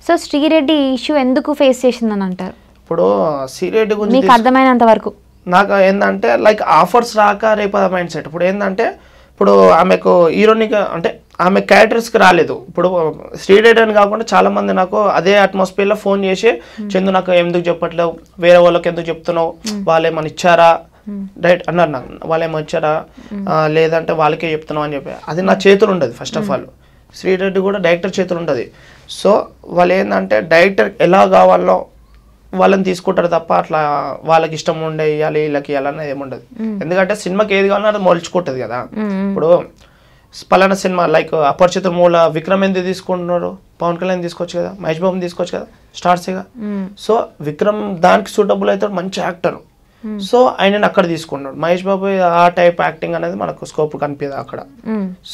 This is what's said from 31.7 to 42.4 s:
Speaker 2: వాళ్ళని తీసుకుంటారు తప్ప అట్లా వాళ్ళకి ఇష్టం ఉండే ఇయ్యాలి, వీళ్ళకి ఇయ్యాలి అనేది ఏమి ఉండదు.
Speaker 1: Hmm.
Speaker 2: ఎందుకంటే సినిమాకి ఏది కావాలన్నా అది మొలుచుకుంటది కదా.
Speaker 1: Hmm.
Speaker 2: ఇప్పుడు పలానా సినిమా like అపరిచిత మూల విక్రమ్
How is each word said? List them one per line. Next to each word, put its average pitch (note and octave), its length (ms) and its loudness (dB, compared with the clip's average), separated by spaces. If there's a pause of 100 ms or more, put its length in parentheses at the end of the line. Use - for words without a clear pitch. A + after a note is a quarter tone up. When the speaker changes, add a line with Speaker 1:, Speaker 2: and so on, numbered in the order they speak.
Speaker 2:
వాళ్ళని F#3+ 300 2
తీసుకుంటారు F3+ 420 -2
తప్ప E3 280 -2
అట్లా D3 720 -2
వాళ్ళకి D#3+ 300 2
ఇష్టం D#3+ 280 -4
ఉండే D#3 300 -2
ఇయ్యాలి, D3+ 280 -2
వీళ్ళకి D3 320 -4
ఇయ్యాలి C#3 160 -2
అనేది D3+ 220 -8
ఏమి C#3 120 -8
ఉండదు. C3+ 400 -14
Speaker 1:
Hmm. G#3+ 200 -8
Speaker 2:
ఎందుకంటే F#3 320 -2
సినిమాకి G3 400 -2
ఏది G3 140 2
కావాలన్నా G3+ 220 0
అది G#3 80 -2
మొలుచుకుంటది F3 640 -2
కదా. A#2+ 340 -8
Speaker 1:
Hmm. A3 80 -6
Speaker 2:
ఇప్పుడు F#3+ 600 0 (920)
పలానా F#3+ 220 4
సినిమా F#3 320 -2
like D#3+ 300 0
అపరిచిత F3 500 0
మూల F3 400 4
విక్రమ్ F3+ 380 -2